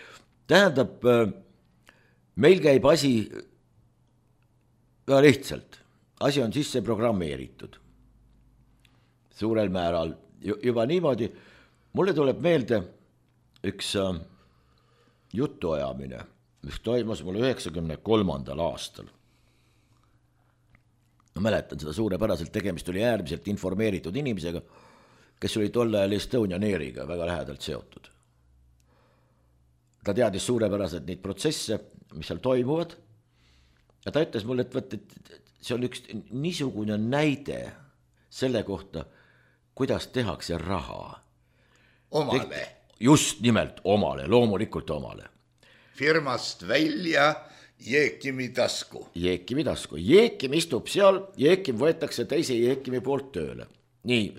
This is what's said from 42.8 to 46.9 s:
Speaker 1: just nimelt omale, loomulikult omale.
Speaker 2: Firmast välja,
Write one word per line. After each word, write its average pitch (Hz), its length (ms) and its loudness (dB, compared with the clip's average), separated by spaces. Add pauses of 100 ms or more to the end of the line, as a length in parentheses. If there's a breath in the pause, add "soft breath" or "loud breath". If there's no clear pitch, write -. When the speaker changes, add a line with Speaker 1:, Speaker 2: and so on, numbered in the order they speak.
Speaker 1:
just 135 400 4
nimelt 101 420 2
omale, 76 440 2
loomulikult 104 640 2
omale. 58 400 -8 (680 soft breath)
Speaker 2:
Firmast 139 720 -2
välja, 151 680 2 (460 loud breath)